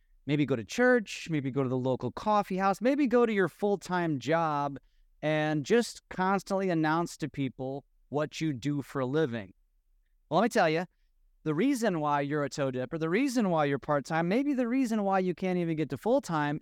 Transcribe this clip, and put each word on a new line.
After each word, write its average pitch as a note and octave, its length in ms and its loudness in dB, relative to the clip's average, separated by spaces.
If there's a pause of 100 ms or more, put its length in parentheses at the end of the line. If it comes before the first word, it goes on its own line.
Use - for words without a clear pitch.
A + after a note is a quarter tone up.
(260)
maybe D3 220 2
go C3 80 2
to A2+ 80 -4
church, B3 680 2
maybe C#3 220 -2
go C#3 100 0
to B2+ 80 0
the C3 80 0
local B2 340 0
coffee G#3 460 0
house, F#3+ 240 0
maybe C#4 240 2
go A#3+ 220 4
to A3 40 -2
your G3 160 2
full-time F3 680 -2
job C#3+ 640 0 (420)
and D3+ 420 0
just - 460 0
constantly F#3+ 640 -2
announce D#3+ 460 0
to D3+ 120 -6
people C3+ 560 -8 (240)
what D3 320 -4
you D#3+ 100 0
do C#3 300 -4
for - 180 -8
a C3 60 0
living. B2 480 -2 (760)
Well, D#3 120 2
let A#3 40 4
me A#3+ 40 0
tell F#3 200 2
you, D#3+ 160 0 (580)
the D#3 100 -2
reason A3 460 2
why D3 220 2
you're D3 220 -2
a C3+ 60 -4
toe C3+ 220 -2
dipper, B2+ 260 -4
the D#3+ 100 -2
reason A#3 440 0
why D#3 140 2
you're C#3 120 0
part-time, D#3+ 500 -2
maybe C#4 280 0
the B3 120 0
reason A3+ 360 0
why G3 160 2
you F#3 160 0
can't F#3 240 -2
even E3 180 0
get D3+ 140 -2
to C3 60 -4
full-time D#3 640 0